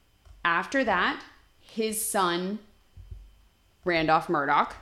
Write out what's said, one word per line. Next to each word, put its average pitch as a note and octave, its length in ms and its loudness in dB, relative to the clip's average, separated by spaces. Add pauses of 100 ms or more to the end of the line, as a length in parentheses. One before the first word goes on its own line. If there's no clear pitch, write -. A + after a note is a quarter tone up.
(440)
After F3+ 400 0
that, G#3+ 380 0 (380)
his A3 440 -4
son, F#3 540 -2 (1300)
Randolph D#3+ 440 2
Murdaugh, D3 520 2